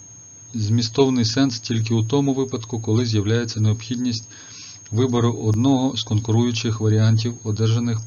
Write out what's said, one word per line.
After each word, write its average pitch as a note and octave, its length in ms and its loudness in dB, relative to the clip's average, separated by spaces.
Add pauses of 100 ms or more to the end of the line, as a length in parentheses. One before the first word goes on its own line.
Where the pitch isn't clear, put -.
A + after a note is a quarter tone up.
(540)
змістовний A#2+ 720 2
сенс C3 360 0
тільки A2+ 340 -2
у A2+ 80 2
тому C#3 320 0
випадку, C3 460 -4
коли A2 260 0
з'являється A2 540 0
необхідність A2+ 680 -2 (640)
вибору A#2 420 2
одного B2+ 640 2
з - 60 -4
конкуруючих A2+ 760 0
варіантів, A2 540 2 (100)
одержаних A2+ 640 0